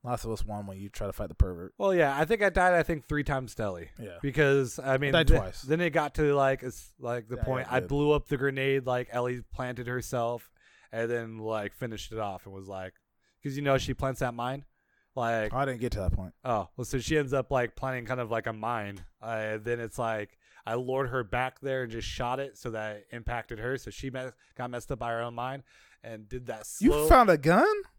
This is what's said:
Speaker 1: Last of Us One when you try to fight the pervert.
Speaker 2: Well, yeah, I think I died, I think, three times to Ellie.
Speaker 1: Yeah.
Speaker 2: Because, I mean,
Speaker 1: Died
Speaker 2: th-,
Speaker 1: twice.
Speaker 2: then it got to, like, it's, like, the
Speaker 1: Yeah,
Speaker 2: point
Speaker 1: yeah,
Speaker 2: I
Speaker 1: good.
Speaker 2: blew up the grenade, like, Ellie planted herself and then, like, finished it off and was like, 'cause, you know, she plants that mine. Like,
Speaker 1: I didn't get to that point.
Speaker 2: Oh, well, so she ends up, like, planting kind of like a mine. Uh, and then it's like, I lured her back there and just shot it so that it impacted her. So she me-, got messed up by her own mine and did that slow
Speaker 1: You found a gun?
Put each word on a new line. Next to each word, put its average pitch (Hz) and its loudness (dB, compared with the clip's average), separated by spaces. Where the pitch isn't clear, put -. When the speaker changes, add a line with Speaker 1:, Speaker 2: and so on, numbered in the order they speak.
Speaker 1:
Last 123 -4
of 113 -6
Us 110 -2
One 104 -6
when 95 -12
you 98 -12
try 101 -6
to 92 -6
fight 104 -8
the - -12
pervert. - -2
Speaker 2:
Well, 196 2
yeah, 147 4
I 156 2
think 202 2
I 202 6
died, 180 4
I 170 6
think, 156 -2
three 147 0
times 131 -2
to 113 -2
Ellie. 87 -6
Speaker 1:
Yeah. 95 -12
Speaker 2:
Because, 139 4
I 131 2
mean, 139 2
Speaker 1:
Died 160 6
Speaker 2:
th-, 156 10
Speaker 1:
twice. 92 -8
Speaker 2:
then 156 0
it 170 2
got 147 0
to, 147 4
like, 135 4
it's, - -12
like, 120 -6
the 123 -6
Speaker 1:
Yeah, 123 -2
Speaker 2:
point 131 -2
Speaker 1:
yeah, 127 0
Speaker 2:
I 127 4
Speaker 1:
good. 90 -8
Speaker 2:
blew 147 4
up 147 2
the 143 0
grenade, 135 0
like, 123 -2
Ellie 123 -2
planted 123 -6
herself 120 -4
and 117 -2
then, 113 -2
like, 110 -4
finished 110 -8
it 110 -6
off 98 -6
and 98 -16
was 98 -12
like, 95 -10
'cause, 135 -6
you 143 -6
know, 139 4
she 135 0
plants 135 -4
that 123 -2
mine. 127 -6
Like, 117 0
Speaker 1:
I 135 0
didn't 127 -4
get 120 -2
to 107 -2
that 92 2
point. 92 -2
Speaker 2:
Oh, 107 0
well, 127 -6
so 135 -2
she 156 0
ends 139 0
up, 131 -2
like, 123 0
planting 127 -6
kind 127 -4
of 113 -4
like 113 -2
a 113 -4
mine. 107 -6
Uh, 110 -12
and 110 -4
then 120 -2
it's 113 -8
like, 113 -4
I 113 -2
lured 127 0
her 127 -2
back 127 -4
there 135 -2
and 113 -6
just 113 -6
shot 127 -4
it 139 -8
so 120 -8
that 107 -6
it 104 -20
impacted 117 -8
her. 123 -4
So 117 -10
she 135 -10
me-, 131 -8
got 123 -8
messed 120 -8
up 120 -4
by 120 -4
her 117 -2
own 120 -6
mine 131 -6
and 110 -14
did 123 -10
that 110 -8
slow - 4
Speaker 1:
You - 2
found 247 10
a 170 10
gun? 190 6